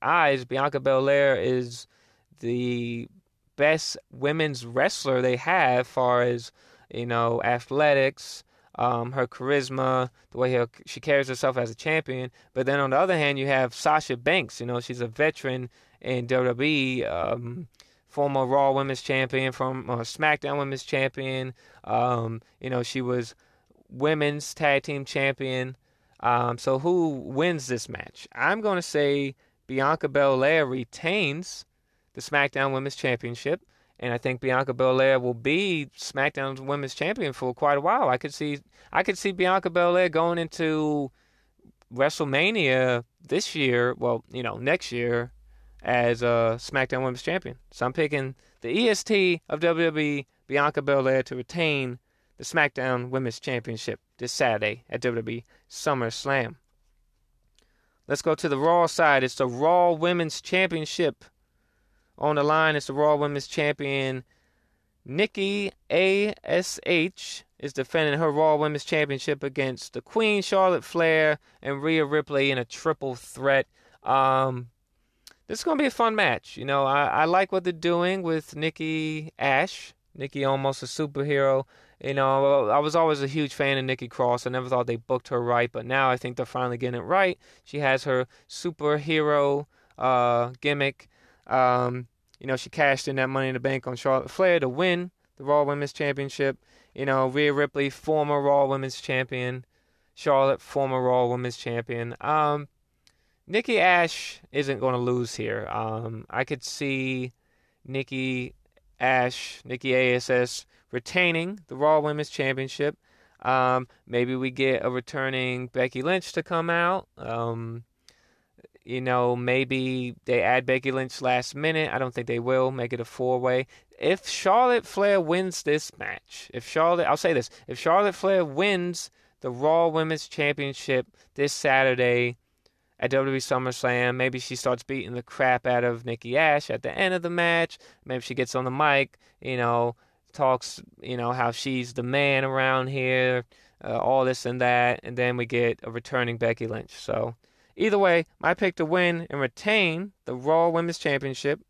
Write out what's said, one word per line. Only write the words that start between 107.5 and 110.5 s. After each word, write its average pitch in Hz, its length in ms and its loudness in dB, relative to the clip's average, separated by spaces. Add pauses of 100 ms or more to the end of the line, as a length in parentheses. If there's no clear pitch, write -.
Nikki 131 680 -6 (440)
Ash, 127 640 0
Nikki 127 300 -2
A 127 200 4
S 123 160 -2
S, 123 360 0 (260)